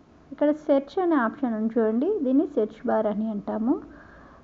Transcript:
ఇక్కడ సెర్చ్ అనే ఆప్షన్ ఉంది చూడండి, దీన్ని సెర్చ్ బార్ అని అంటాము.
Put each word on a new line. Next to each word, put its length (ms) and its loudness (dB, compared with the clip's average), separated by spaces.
ఇక్కడ 180 2
సెర్చ్ 480 0
అనే 180 2
ఆప్షన్ 380 -2
ఉంది 260 0
చూడండి, 420 0
దీన్ని 240 2
సెర్చ్ 400 -4
బార్ 200 2
అని 240 -2
అంటాము. 500 -2